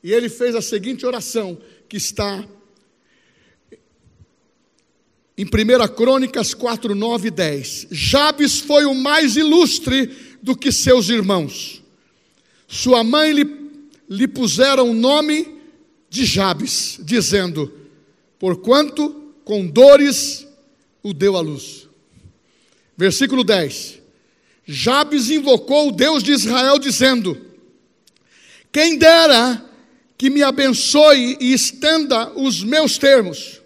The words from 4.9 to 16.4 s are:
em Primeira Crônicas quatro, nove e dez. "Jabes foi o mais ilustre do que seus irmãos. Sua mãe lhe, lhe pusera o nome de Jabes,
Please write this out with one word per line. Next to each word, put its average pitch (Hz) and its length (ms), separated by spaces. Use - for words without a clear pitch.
em 190 100
Primeira 220 400
Crônicas 254 680
quatro, 233 400
nove 220 340
e - 20
dez. 151 600
"Jabes 285 720
foi 294 260
o 277 80
mais 269 420
ilustre 294 720
do 262 140
que - 160
seus 247 380
irmãos. 190 720
Sua 247 380
mãe 302 280
lhe, 285 120
lhe 202 180
pusera 254 560
o 240 120
nome 302 680
de 240 160
Jabes, 190 800